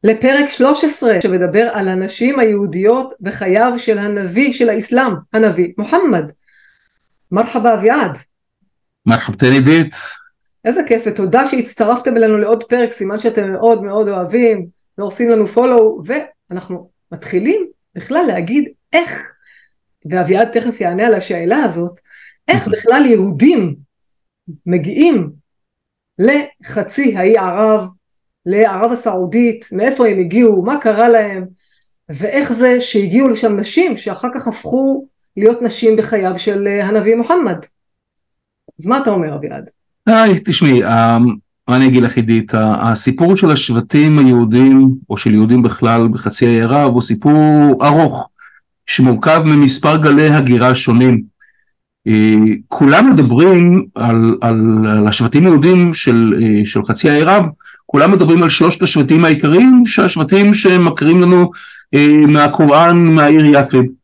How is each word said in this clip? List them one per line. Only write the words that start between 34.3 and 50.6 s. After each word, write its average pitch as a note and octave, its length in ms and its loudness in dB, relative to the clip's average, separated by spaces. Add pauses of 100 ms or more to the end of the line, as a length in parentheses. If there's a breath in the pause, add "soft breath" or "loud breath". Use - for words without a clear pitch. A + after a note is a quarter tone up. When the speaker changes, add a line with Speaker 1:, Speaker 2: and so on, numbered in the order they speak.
Speaker 1:
כך B3+ 140 -10
הפכו C4+ 580 -4 (300)
להיות A#3 260 0
נשים A3 340 -2
בחייו G3 420 -4
של, G3+ 280 -6
אה, G3+ 200 -4
הנביא G#3+ 280 0
מוחמד. A#3+ 420 -2 (1200)
אז D#3+ 60 -10
מה C4+ 160 -2
אתה A#3+ 80 -2
אומר, D#3+ 240 -4
אביעד? C#3+ 360 -14 (360)
Speaker 2:
היי, A3 380 4
תשמעי, C3+ 400 2
אה, A2+ 340 2 (500)
מה B2 80 2
אני C3 100 2
אגיד B2+ 160 2
לך, A#2 140 -2
עידית? A2+ 380 -2
ה-, A2 360 0
הסיפור E3 460 0
של F#3 140 2
השבטים D3 680 0
היהודים, C3 760 4 (160)
או G#2 60 -6
של G#2+ 180 0
יהודים A2+ 280 2
בכלל A#2 460 0
בחצי - 380 -4
האי A2+ 160 2
ערב, C3+ 300 0
הוא A#2+ 100 0
סיפור A#2 320 0 (480)
ארוך, D3 460 0 (580 soft breath)
שמורכב C#3 580 2
ממספר D3 520 2
גלי D3+ 320 2
הגירה B2+ 460 2